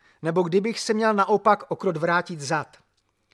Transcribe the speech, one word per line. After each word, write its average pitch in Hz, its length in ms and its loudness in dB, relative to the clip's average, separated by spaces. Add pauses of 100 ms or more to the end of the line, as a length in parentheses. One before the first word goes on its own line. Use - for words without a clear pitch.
(220)
nebo 165 200 0
kdybych 190 380 0
se - 140 -2
měl 220 200 2
naopak 202 540 2
o 165 80 -4
krok 185 200 -2
vrátit 170 440 -2
zad. 143 360 -4 (580)